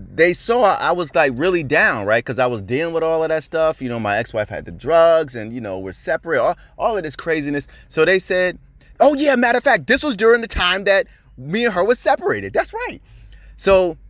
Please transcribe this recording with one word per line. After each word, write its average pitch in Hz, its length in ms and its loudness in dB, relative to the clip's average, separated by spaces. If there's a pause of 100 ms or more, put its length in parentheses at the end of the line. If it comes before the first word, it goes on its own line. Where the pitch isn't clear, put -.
(160)
they 170 180 4
saw 220 420 2
I 151 160 0
was, 175 240 -4
like, 147 200 4
really 170 280 0
down, 143 420 2
right? 113 180 2
'Cause 117 140 -8
I 127 100 2
was 120 140 -4
dealing 143 320 -4
with 160 100 0
all 160 200 0
of 156 60 -2
that 160 140 -2
stuff. 160 380 -2
You 127 80 -6
know, 117 100 -6
my 104 180 0
ex-wife 113 320 -4
had 78 160 -10
the 87 60 -14
drugs 160 640 2
and, 110 180 -10
you 123 80 -12
know, 95 180 -8
we're 95 140 -10
separate, 160 460 -4
all, 156 160 0 (220)
all 214 200 -2
of 175 60 -4
this 151 120 -10
craziness. 147 520 -4 (200)
So 160 180 0
they 185 140 4
said, 180 400 -2 (400)
oh, 285 140 6
yeah, 277 220 2
matter 240 220 2
of 240 60 -4
fact, 214 240 0
this 269 160 2
was 285 120 -2
during 226 260 4
the 226 60 -6
time 190 360 -2
that 196 240 2 (300)
me 175 280 -4
and 220 80 0
her 180 100 2
was 233 140 2
separated. 269 560 -2
That's 359 200 -2
right. 453 260 -10 (560)
So 185 420 2 (120)